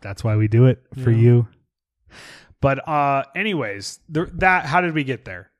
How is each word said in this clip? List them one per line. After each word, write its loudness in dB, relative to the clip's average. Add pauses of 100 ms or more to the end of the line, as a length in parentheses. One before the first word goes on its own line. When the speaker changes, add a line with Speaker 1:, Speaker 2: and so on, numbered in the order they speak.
Speaker 1:
that's -12
why 0
we 2
do 4
it, 0 (220)
for 0
Speaker 2:
Yeah. 4
Speaker 1:
you. 6 (1120)
But, -2
uh, 0 (120)
anyways, -6 (140)
th-, -4
that, 0
how 0
did -4
we -2
get -8
there? -16